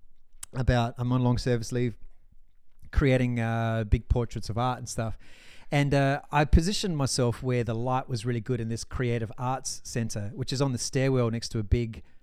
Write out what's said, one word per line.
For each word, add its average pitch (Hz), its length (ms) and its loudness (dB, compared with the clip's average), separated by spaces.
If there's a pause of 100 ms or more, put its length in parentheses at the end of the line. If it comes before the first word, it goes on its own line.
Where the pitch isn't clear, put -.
(540)
about, 123 440 2
I'm 123 140 -2
on 127 120 2
long 123 140 4
service 120 340 0
leave, 123 240 0 (960)
creating, 127 480 2
uh, 113 440 0
big 113 260 -8
portraits 117 400 -2
of 107 80 -6
art 123 220 0
and 120 100 -10
stuff. 113 280 -4 (540)
And, 143 220 4
uh, 139 280 4 (100)
I 147 140 4
positioned 175 520 4
myself 127 460 2
where 123 200 2
the 113 120 -2
light 127 320 0
was 117 180 -4
really 120 140 0
good 117 220 -2
in 113 80 -2
this 117 140 -4
creative 117 540 -2
arts 131 460 -4
center, 110 500 -4
which 127 200 -4
is 127 80 0
on 139 100 4
the 117 60 -2
stairwell 131 520 2
next 117 200 -4
to 113 100 -2
a 107 40 0
big, 117 400 0 (200)